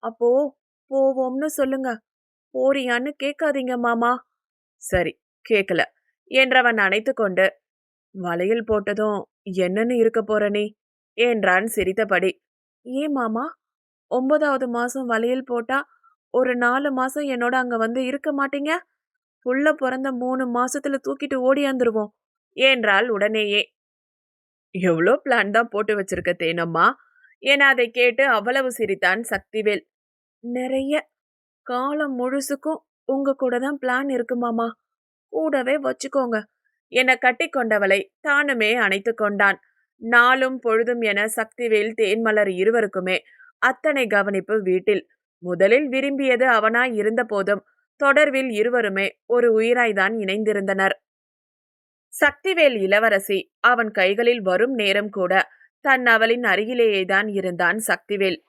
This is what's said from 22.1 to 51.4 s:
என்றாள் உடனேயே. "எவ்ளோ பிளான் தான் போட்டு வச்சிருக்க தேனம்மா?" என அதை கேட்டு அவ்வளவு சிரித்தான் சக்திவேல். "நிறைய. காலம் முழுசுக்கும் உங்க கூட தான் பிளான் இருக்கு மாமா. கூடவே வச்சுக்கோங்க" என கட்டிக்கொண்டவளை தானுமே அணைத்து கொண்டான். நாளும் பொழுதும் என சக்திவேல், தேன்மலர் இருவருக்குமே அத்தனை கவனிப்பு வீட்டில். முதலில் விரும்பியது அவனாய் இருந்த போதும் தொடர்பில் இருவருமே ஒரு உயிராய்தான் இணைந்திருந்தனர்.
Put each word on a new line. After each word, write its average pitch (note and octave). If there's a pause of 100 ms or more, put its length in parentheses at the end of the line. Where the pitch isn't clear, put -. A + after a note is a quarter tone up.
என்றாள் A#3+
உடனேயே. G#3 (1160)
"எவ்ளோ F3+
பிளான் A3+
தான் A#3
போட்டு G#3
வச்சிருக்க F#3
தேனம்மா?" E3+ (520)
என C#4
அதை B3
கேட்டு B3
அவ்வளவு B3+
சிரித்தான் G3
சக்திவேல். G#3+ (600)
"நிறைய. C4 (540)
காலம் C4+
முழுசுக்கும் C#4 (240)
உங்க C4+
கூட B3
தான் C#4
பிளான் B3+
இருக்கு A#3+
மாமா. A#3 (640)
கூடவே C#4+
வச்சுக்கோங்க" B3+ (500)
என B3+
கட்டிக்கொண்டவளை A3 (280)
தானுமே C4+
அணைத்து G#3
கொண்டான். G3+ (420)
நாளும் B3+
பொழுதும் A#3
என G#3
சக்திவேல், A3 (100)
தேன்மலர் G#3+
இருவருக்குமே F#3+ (420)
அத்தனை C4
கவனிப்பு G3+
வீட்டில். F#3 (340)
முதலில் G3
விரும்பியது C4
அவனாய் A#3
இருந்த A3
போதும் G3+ (360)
தொடர்பில் C#4
இருவருமே G#3+ (200)
ஒரு A#3
உயிராய்தான் A3+
இணைந்திருந்தனர். G3 (1160)